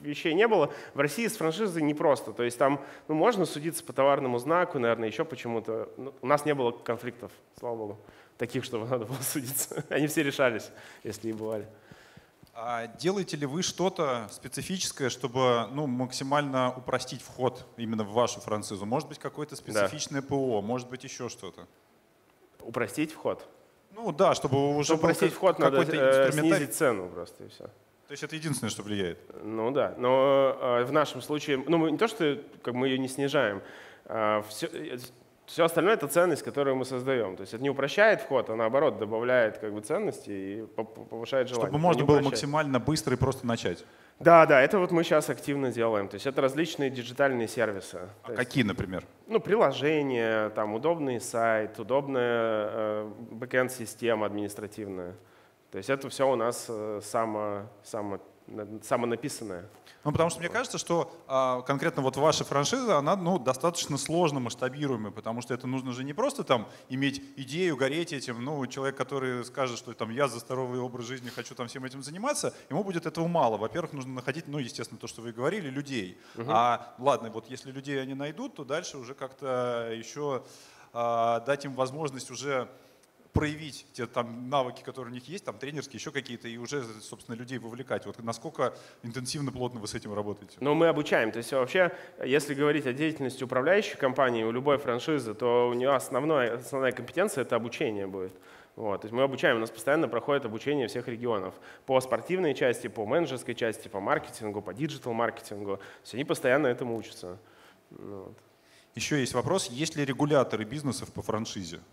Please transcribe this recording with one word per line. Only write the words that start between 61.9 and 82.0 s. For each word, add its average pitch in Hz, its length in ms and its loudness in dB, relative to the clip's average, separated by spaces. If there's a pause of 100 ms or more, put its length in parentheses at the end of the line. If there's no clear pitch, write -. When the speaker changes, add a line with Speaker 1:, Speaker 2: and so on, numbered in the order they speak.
Speaker 2:
вот 131 140 2
ваша 143 280 4
франшиза, 185 540 2
она, 151 180 2
ну, 180 220 2
достаточно 143 600 0
сложно 156 420 2
масштабируемая, 127 720 -2
потому 113 300 -6
что 127 120 -6
это 123 120 -6
нужно 127 260 -4
же 127 120 -6
не 143 80 -6
просто 226 320 -2
там 120 240 2 (200)
иметь 135 340 0 (140)
идею, 147 400 -2
гореть 151 360 0
этим. 120 320 -6
Ну, 139 220 -4
человек, 135 300 -4
который 131 480 -4
скажет, 123 340 -2
что 120 160 -12
там 110 160 -6
"я 139 180 2
за 117 120 -8
здоровый 127 400 -4
образ 123 260 -6
жизни, 123 240 -10
хочу 123 240 -10
там 120 140 -8
всем 131 160 -10
этим 131 180 -12
заниматься", 175 500 -4 (180)
ему 156 140 0
будет 170 220 -4
этого 165 220 -2
мало. 143 300 4
Во-первых, 143 340 -4
нужно 131 220 -8
находить, 135 340 -6
ну, 143 100 -6
естественно, 120 420 -8
то, 120 60 -10
что - 160 -14
вы 117 100 -10
говорили, 151 380 -2
людей. 127 480 -6 (160)
Speaker 1:
Мгм. 117 160 -8
Speaker 2:
А, 117 480 2
ладно, 120 320 0
вот 110 180 -10
если 127 220 -14
людей 135 320 -6
они 131 120 -8
найдут, 156 420 -10
то 156 80 -12
дальше 151 340 -6
уже 123 160 -12
как-то 123 800 -4
ещё, 127 520 -6 (480)
а, 117 480 2
дать 139 240 0
им 139 100 -8
возможность 131 560 -4